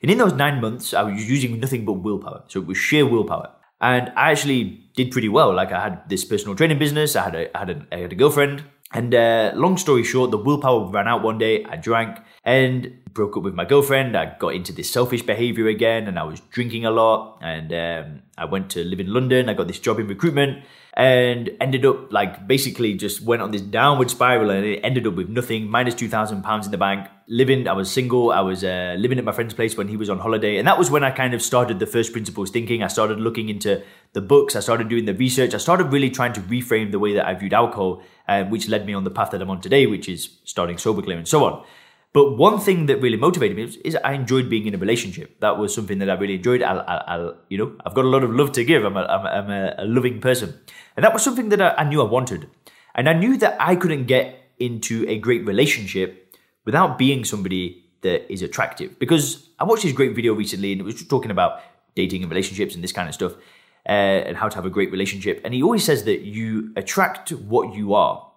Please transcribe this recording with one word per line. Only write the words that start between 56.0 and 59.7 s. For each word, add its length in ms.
without 340
being 260
somebody 600
that 280
is 120
attractive. 560
Because 500
I 40
watched 200